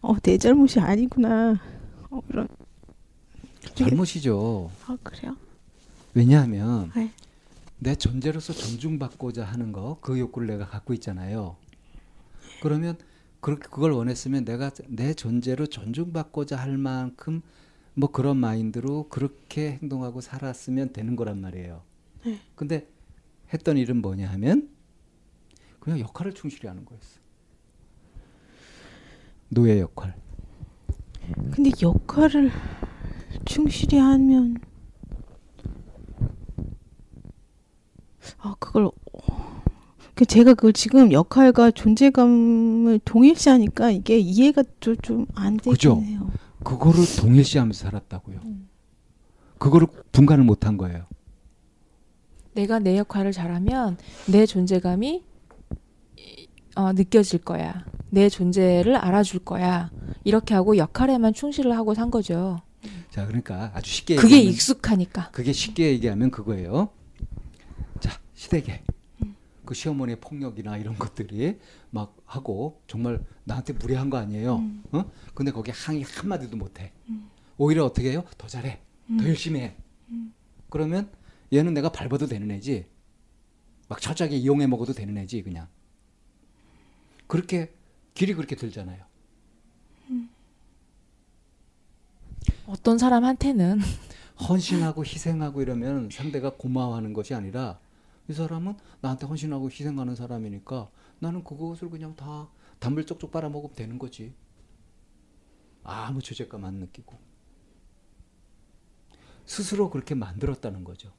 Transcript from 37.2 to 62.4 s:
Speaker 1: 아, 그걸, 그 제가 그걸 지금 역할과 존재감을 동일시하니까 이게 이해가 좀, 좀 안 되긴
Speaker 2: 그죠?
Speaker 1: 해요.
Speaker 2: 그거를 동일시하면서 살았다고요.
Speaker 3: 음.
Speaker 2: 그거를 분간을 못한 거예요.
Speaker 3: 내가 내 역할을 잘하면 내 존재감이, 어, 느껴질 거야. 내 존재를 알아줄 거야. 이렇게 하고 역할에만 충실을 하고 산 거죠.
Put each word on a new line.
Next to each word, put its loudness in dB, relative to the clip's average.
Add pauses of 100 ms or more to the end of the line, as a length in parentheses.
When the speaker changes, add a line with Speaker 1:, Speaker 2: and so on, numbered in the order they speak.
Speaker 1:
아, -10
그걸, 0 (1200)
그 6
제가 10
그걸 6
지금 8
역할과 8
존재감을 6
동일시하니까 6
이게 4
이해가 6 (180)
좀, 0
좀 -2
안 0
되긴 2
Speaker 2:
그죠? 6
Speaker 1:
해요. -6 (340)
Speaker 2:
그거를 6 (160)
동일시하면서 4
살았다고요. -10
Speaker 3:
음. -14 (920)
Speaker 2:
그거를 8 (260)
분간을 8
못한 4
거예요. -6 (1500)
Speaker 3:
내가 0
내 2
역할을 0
잘하면 -2 (320)
내 8
존재감이, 0 (1500)
어, 0
느껴질 4
거야. -8 (260)
내 6
존재를 4
알아줄 2
거야. -2 (340)
이렇게 2
하고 4
역할에만 2
충실을 -2
하고 -2
산 -2
거죠. -2 (500)